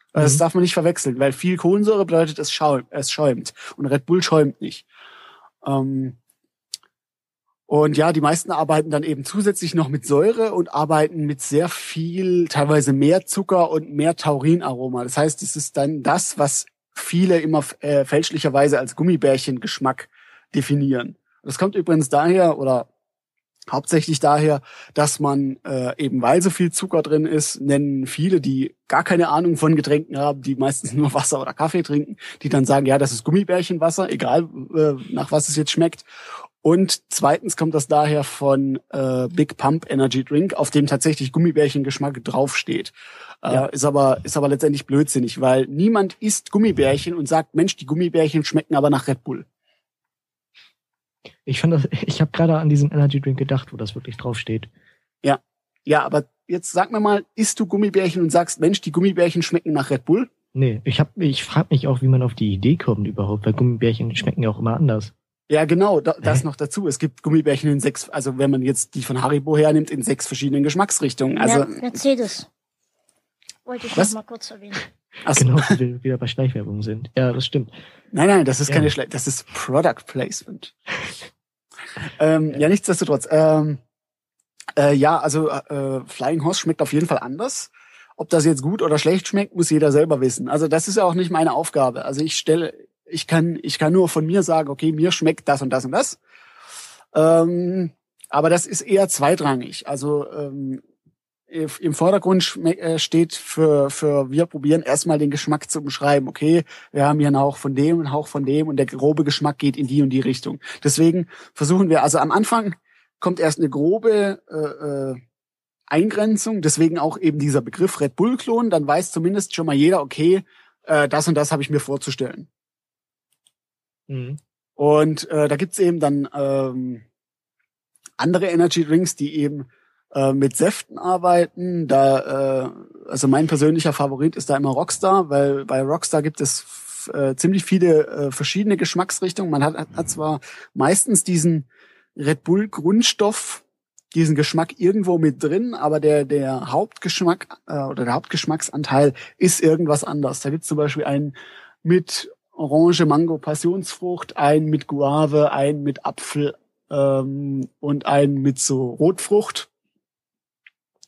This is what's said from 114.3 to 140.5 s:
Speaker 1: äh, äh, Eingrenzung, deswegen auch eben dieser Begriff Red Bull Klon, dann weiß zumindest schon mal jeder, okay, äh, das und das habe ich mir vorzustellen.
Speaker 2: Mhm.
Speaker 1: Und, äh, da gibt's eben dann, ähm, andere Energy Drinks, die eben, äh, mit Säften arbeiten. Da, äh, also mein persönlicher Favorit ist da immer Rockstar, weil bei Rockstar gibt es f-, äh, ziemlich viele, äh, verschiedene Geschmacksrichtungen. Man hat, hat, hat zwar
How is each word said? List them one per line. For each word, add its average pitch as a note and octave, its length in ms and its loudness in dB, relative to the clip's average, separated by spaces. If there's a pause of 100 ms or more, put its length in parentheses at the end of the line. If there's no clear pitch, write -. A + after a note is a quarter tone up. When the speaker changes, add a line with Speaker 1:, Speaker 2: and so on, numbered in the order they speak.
Speaker 1:
äh, - 60 -12
äh, C#3+ 580 -6 (760)
Eingrenzung, G#3 720 0
deswegen D#3+ 380 2
auch D#3 180 -2
eben D#3 220 0
dieser C#3 240 0
Begriff E3+ 400 -2
Red C#3 120 -2
Bull A#3+ 220 0
Klon, A#3 320 -2
dann D#3+ 180 0
weiß D3+ 240 0
zumindest F#3+ 440 -2
schon E3 100 -4
mal D3+ 100 0
jeder, D#3 280 4
okay, E3 420 0 (380)
äh, D3 260 2
das D3 200 -2
und E3 60 4
das D3 160 0
habe D#3 120 -2
ich C#3 80 -6
mir D3 100 0
vorzustellen. C3+ 640 -8 (1600)
Speaker 2:
Mhm. C3 300 -10 (380)
Speaker 1:
Und, D3+ 560 2
äh, D3+ 180 2
da C#3+ 80 -2
gibt's F3 220 -4
eben F3 200 2
dann, C#3+ 360 0
ähm, C3 680 -4 (1160)
andere F3+ 300 0
Energy E3+ 380 2
Drinks, D#3+ 320 0
die D3+ 200 -6
eben, C#3+ 300 -4 (480)
äh, C3+ 180 2
mit C3+ 240 2
Säften - 420 -2
arbeiten. F3 920 0
Da, C3+ 800 2
äh, - 40 -10 (380)
also C3+ 200 -2
mein C#3+ 180 4
persönlicher D#3 460 2
Favorit C#3+ 440 -2
ist - 140 -6
da C#3 60 2
immer C#3 140 0
Rockstar, F3 600 0
weil C#3 340 2
bei C3 180 -2
Rockstar D3+ 400 -2
gibt D#3 180 -4
es - 200 -2
f-, - 540 -16
äh, C3+ 220 -2
ziemlich F3+ 280 0
viele, E3+ 420 4
äh, C#3+ 240 -6
verschiedene F#3+ 460 -2
Geschmacksrichtungen. F3+ 760 -4
Man C#3+ 140 2
hat, D#3 120 0
hat, D#3 200 -10
hat - 120 -6
zwar D#3 320 -4 (340)